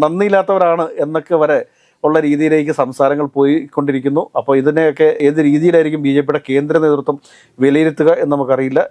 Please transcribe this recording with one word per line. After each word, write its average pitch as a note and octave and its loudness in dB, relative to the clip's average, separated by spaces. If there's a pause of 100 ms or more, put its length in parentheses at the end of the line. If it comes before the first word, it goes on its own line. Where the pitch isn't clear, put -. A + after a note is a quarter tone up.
നന്ദിയില്ലാത്തവരാണ് F#3 0 (180)
എന്നൊക്കെ D#3 -4
വരെ D3 2 (480)
ഉള്ള D#3 2 (100)
രീതിയിലേക്ക് D3+ 0
സംസാരങ്ങൾ C#3 -2 (100)
പോയിക്കൊണ്ടിരിക്കുന്നു. C#3+ -2 (160)
അപ്പോൾ B2+ -2
ഇതിനെയൊക്കെ D3+ 0 (200)
ഏത് D3+ 0 (100)
രീതിയിലായിരിക്കും D#3 2
ബി C#3 0
ജെ D3 4
പിയുടെ D3 -4
കേന്ദ്ര D3 0
നേതൃത്വം D3 -2 (460)
വിലയിരുത്തുക D3+ 2 (120)
എന്ന് D3 -2
നമുക്കറിയില്ല. C3+ -2 (120)